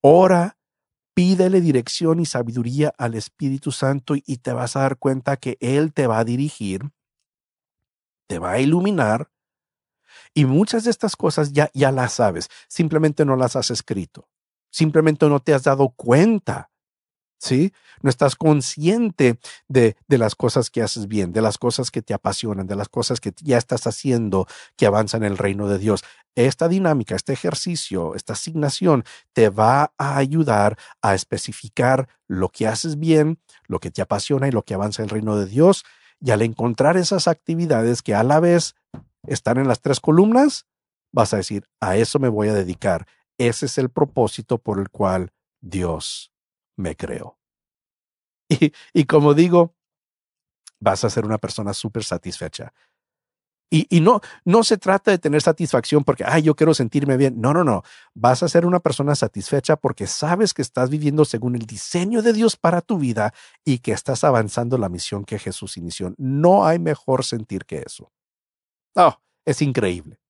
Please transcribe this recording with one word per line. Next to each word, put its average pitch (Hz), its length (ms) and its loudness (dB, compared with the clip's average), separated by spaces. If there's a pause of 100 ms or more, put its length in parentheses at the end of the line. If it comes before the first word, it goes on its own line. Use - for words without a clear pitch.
Ora, 180 560 6 (560)
pídele 185 480 4
dirección 160 580 0
y 165 60 0
sabiduría 123 720 -4
al 117 160 -4
Espíritu 135 580 -6
Santo 139 440 -2
y 135 220 -6
te 127 140 -8
vas 123 240 -6
a 135 60 -2
dar 135 160 0
cuenta 135 400 -2
que 123 220 -8
Él 143 340 0
te 135 140 0
va 110 100 0
a 113 60 0
dirigir, 120 640 -4 (1400)
te 87 120 -8
va 90 120 -6
a 110 80 -2
iluminar, 151 680 0 (1040)
y 151 120 4
muchas 214 400 2
de 240 60 2
estas - 260 -4
cosas 151 340 -2
ya, 147 220 2
ya 135 180 2
las 131 220 -2
sabes. 95 360 -2 (200)
Simplemente 156 560 0
no 135 100 2
las 127 220 0
has 123 120 -2
escrito. - 600 -8 (400)
Simplemente 156 580 2
no 143 140 2
te 156 120 2
has 131 100 0
dado 135 260 2
cuenta, 160 840 0 (680)
¿sí? 147 360 0 (280)
No 139 80 2
estás 135 280 2
consciente 156 1000 0 (300)
de, 120 300 2 (100)
de 139 100 4
las 110 180 0
cosas 120 340 -2
que 117 120 -4
haces 104 260 -6
bien, 98 260 -4
de 113 80 0
las 107 160 0
cosas 120 340 -4
que 117 100 -6
te - 120 -8
apasionan, 98 540 -6
de 101 100 -8
las 101 100 -8
cosas 123 320 -4
que 101 220 -10
ya 139 160 0
estás - 280 -4
haciendo 110 640 -2 (300)
que - 80 2
avanzan 107 380 0
en 101 100 -2
el 92 40 -8
reino 98 300 -4
de 101 100 -2
Dios. 101 280 -2 (300)
Esta 131 340 0
dinámica, 160 460 0
este 117 180 -6
ejercicio, 98 840 -6
esta - 180 -12
asignación 147 680 -2 (300)
te 113 160 4
va 117 480 2
a 139 180 -4
ayudar 135 600 0 (240)
a 101 120 2
especificar 123 960 -4 (200)
lo 92 200 -2
que - 200 -4
haces 147 300 -6
bien, 160 440 2 (240)
lo - 140 -6
que 90 120 -10
te - 100 -8
apasiona 131 460 -2
y 139 40 0
lo 110 120 0
que 101 120 -6
avanza 104 260 -4
en 107 60 -6
el - 20 -10
reino 107 260 -4
de 101 100 -2
Dios. 147 380 4 (400)
Y 131 60 -2
al 107 140 2
encontrar 117 540 0
esas 180 300 0
actividades 151 760 0
que 113 100 -4
a 107 100 2
la 143 160 4
vez 175 360 2 (520)
están - 300 -2
en 135 100 0
las 117 140 0
tres 139 180 -2
columnas, 220 680 4 (440)
vas 113 220 0
a 107 40 0
decir, 101 300 -6 (120)
"A 95 160 0
eso 113 240 2
me 131 100 0
voy 107 200 -2
a 107 40 0
dedicar. 92 540 -4 (300)
Ese 120 280 -2
es - 120 -6
el 127 120 -2
propósito 120 680 -2
por 98 200 -6
el 98 100 -6
cual 92 420 -4 (300)
Dios 90 680 -8 (440)
me 85 200 -8
creó". - 440 -14 (1080)
Y, 151 240 2 (220)
y 143 120 2
como 147 280 4
digo, 170 420 4 (1040)
vas 95 240 -2
a 113 60 0
ser 107 160 -4
una 107 120 -4
persona 101 360 -6
súper 110 300 -8
satisfecha. - 720 -10 (1000)
Y, 160 220 2
y 165 60 6
no, 208 180 4 (240)
no 208 220 4
se 220 120 2
trata 190 340 0
de 185 60 4
tener 151 240 0
satisfacción 147 600 0
porque, - 220 -2
"Ay, 160 160 2
yo 156 140 4
quiero 160 180 4
sentirme 139 420 0
bien". 131 240 0
No, 127 140 2
no, 175 100 2
no. 110 200 0 (300)
Vas 123 300 2
a 170 60 0
ser 170 160 2
una 175 160 2
persona 143 340 0
satisfecha 135 600 -2
porque 104 300 -4
sabes 180 460 -2
que - 80 -8
estás 127 280 -4
viviendo 151 340 0
según 123 320 -2
el 113 120 -8
diseño 180 540 -4
de 233 120 2
Dios 214 240 0
para 170 240 0
tu 208 160 -4
vida 113 360 -2 (300)
y 127 160 -2
que 113 140 -4
estás - 320 -4
avanzando 120 520 0
la 101 120 -2
misión 95 340 -8
que 104 160 -10
Jesús - 380 -12
inició. 90 400 -10
No 160 480 4
hay 165 140 2
mejor 143 440 -2
sentir 104 420 -8
que 71 200 -10
eso. - 260 -20 (840)
Oh, 165 240 4 (280)
es 156 160 -2
increíble. 110 580 -4 (100)